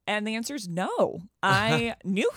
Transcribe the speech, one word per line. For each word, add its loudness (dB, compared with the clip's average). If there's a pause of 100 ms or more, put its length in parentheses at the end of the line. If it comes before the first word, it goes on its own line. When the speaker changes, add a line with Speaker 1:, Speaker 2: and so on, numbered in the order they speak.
Speaker 1:
And -2
the -4
answer -6
is -6
no. 0 (120)
Speaker 2:
<laughs> -12
Speaker 1:
I 2 (100)
knew 2